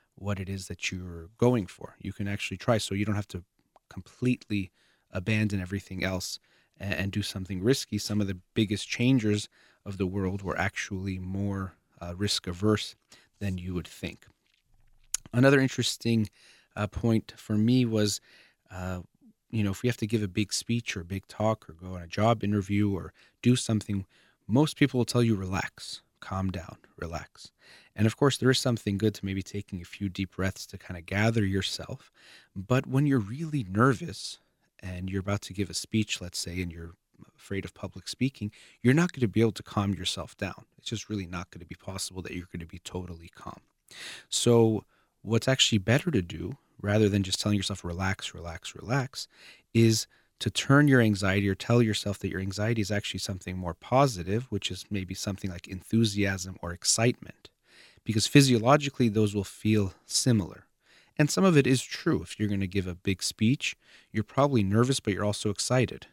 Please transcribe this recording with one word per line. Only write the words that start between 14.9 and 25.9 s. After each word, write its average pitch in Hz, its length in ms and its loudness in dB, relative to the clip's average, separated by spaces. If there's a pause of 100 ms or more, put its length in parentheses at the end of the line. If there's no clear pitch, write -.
Another 135 260 8
interesting, 117 720 2 (460)
uh, 104 120 -2
point - 500 0
for 107 200 -2
me 120 280 6
was, 107 360 2 (480)
uh, 92 320 -8 (480)
you 110 140 0
know, 98 80 0
if 95 100 -8
we 120 80 2
have 117 80 -2
to 110 100 -4
give 110 160 0
a 101 40 -2
big 95 260 -2
speech - 420 -4
or 92 60 -8
a 85 40 -12
big 92 220 -8
talk 110 420 -2
or 82 40 -18
go 92 220 -12
on 87 60 -10
a 85 60 -14
job 110 360 2
interview 101 460 2
or 85 240 -8 (280)
do 123 140 6
something, 104 500 -2 (420)
most 139 300 2
people 135 200 2
will 120 80 2
tell 123 180 2
you, 113 120 2
"Relax, - 640 -6 (180)